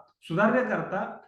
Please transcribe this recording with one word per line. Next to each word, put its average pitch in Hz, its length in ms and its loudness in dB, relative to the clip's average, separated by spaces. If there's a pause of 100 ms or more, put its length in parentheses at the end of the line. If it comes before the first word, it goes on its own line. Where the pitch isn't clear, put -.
(220)
सुधारण्याकरता 208 1040 0